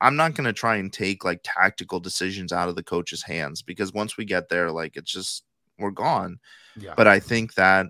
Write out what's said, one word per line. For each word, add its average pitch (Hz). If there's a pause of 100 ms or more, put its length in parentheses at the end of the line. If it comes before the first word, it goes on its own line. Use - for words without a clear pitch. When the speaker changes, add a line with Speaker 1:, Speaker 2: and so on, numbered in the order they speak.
Speaker 1:
I'm 131
not 156
gonna 127
try 113
and 95
take, 98
like, 87
tactical 92
decisions 92
out 87
of 85
the 92
coach's 87
hands, 82
because 92
once 107
we 113
get 92
there, 87
like, 80
it's -
just, - (340)
we're 101
gone. 98 (380)
Speaker 2:
Yeah. 95
Speaker 1:
But 110
I 98
think 113
that, 95